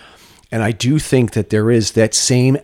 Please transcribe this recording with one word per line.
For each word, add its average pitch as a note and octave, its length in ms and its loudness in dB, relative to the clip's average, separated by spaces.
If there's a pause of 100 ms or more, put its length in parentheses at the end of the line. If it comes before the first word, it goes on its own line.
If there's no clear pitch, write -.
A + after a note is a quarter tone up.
(500)
And A2+ 120 -4
I G#2+ 100 -2
do B2 260 -2
think B2+ 340 0
that G#2+ 180 -4
there G#2+ 200 0
is, A2+ 220 0
that A2 220 0
same C3 500 0